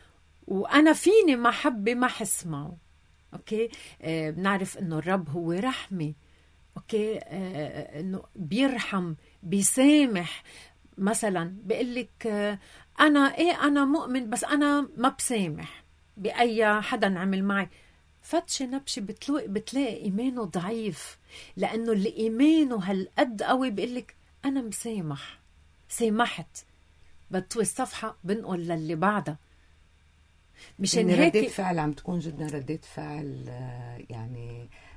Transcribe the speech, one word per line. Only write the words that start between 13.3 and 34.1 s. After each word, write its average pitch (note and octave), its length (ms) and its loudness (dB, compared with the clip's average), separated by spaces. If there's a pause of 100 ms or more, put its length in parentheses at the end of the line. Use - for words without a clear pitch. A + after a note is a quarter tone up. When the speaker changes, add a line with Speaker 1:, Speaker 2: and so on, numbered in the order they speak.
Speaker 1:
إيه، E4+ 260 2
أنا C#4+ 220 4
مؤمن، C4 440 0
بس A#3 140 -2
أنا C#4+ 540 2
ما B3 120 2
بسامح E3 720 -2 (340)
بأي G#3+ 640 2
حدا G3 380 0
عمل F#3+ 240 0
معي. G3 260 0 (520)
فتشي D#4+ 440 -4
نبشي B3+ 360 -6
بتلو-، G#3+ 460 -4
بتلاقي A3 560 -4
إيمانه A#3 400 -2
ضعيف، F#3+ 760 -6 (400)
لأنه A3+ 340 -2
اللي G3+ 260 0
إيمانه B3 580 4
هالقد G3+ 680 -2
قوي C4 260 2
بيقلك: B3 460 -6 (300)
"أنا C4+ 160 0
مسامح، G3 800 -6 (500)
سامحت، A3 680 0 (760)
بتوي F#3 300 -2
الصفحة، - 640 -4
بنقل F#3 360 -2
للي E3 360 -4
بعدها." E3 420 0 (1400)
مشان F#3+ 300 2
Speaker 2:
إن F3+ 100 6
Speaker 1:
هيك E4 160 6
Speaker 2:
ردة A3 120 2
فعل F#3 320 -2
عم D3+ 120 0
تكون F3 280 -6
جدنا D3+ 280 -6
ردة D3 320 -6 (160)
فعل، D3 540 -10
آه، B2 600 -12
يعني A#2 600 -12 (280)